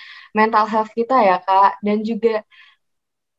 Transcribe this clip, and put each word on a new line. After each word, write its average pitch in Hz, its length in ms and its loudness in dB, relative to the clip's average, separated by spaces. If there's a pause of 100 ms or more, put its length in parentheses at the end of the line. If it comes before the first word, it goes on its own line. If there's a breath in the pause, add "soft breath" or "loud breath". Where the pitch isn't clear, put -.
(360 loud breath)
mental 220 320 2
health 214 240 -4
kita 233 320 -2
ya, 180 160 2
Kak. 190 400 2
Dan 208 240 -4
juga, 220 400 -2 (960 soft breath)